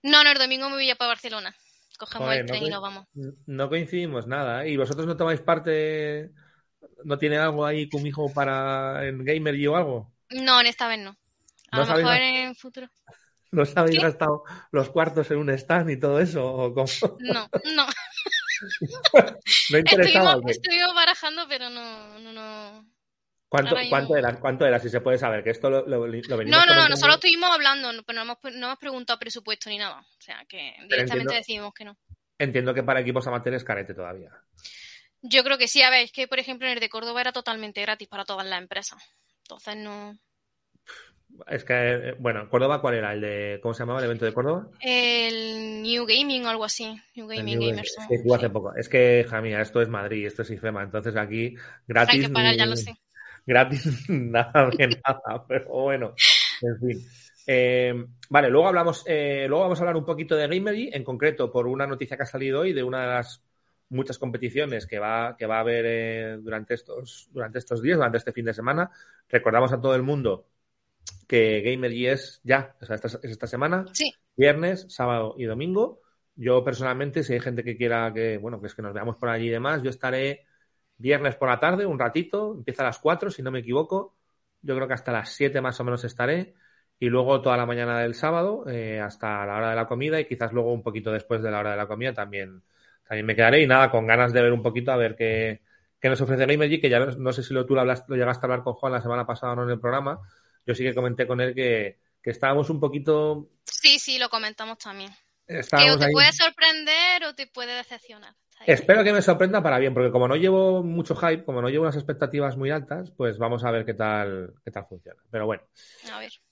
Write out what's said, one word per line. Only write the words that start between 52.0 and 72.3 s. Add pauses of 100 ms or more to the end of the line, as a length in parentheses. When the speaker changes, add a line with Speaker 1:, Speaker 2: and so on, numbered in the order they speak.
Speaker 1:
pagar,
ya
Speaker 2:
ni,
Speaker 1:
lo
sé. (500)
Speaker 2:
gratis
<laughs>
nada
de
nada,
pero
bueno, (460)
en
fin. (380)
Eh, (340)
vale,
luego
hablamos,
eh,
luego
vamos
a
hablar
un
poquito
de
Gamergy,
en
concreto
por
una
noticia
que
ha
salido
hoy
de
una
de
las (460)
muchas
competiciones
que
va,
que
va
a
haber,
eh,
durante
estos,
durante
estos
días,
durante
este
fin
de
semana. (380)
Recordamos
a
todo
el
mundo (800)
que
Gamergy
es